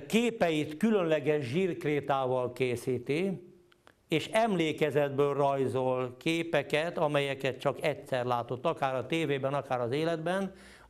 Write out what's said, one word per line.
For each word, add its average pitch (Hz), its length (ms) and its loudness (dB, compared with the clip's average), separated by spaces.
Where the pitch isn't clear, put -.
képeit 170 720 2
különleges 156 680 2
zsírkrétával 139 1080 0
készíti, 131 920 -2
és 151 240 0
emlékezetből 147 1000 2
rajzol 131 840 2
képeket, 165 800 0
amelyeket 143 640 0
csak - 220 -2
egyszer 131 420 -2
látott, 120 420 -2
akár 143 280 0
a 120 120 -4
tévében, 139 480 -2
akár 131 260 -2
az 120 120 -2
életben. 170 600 -2